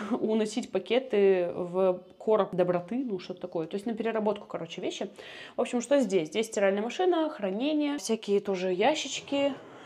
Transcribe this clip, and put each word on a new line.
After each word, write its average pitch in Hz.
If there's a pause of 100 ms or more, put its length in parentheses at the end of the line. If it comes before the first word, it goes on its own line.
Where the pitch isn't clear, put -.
(120)
<laughs> -
уносить 220
пакеты 196
в 185 (140)
короб 202
доброты, 180
ну, 202
что-то -
такое. 170
То -
есть 202
на 233
переработку, 214
короче, 170
вещи. 233 (460)
В -
общем, 240
что 277
здесь? 190
Здесь 220
стиральная 196
машина, 320
хранение, 285
всякие 220
тоже 185
ящички 277 (320)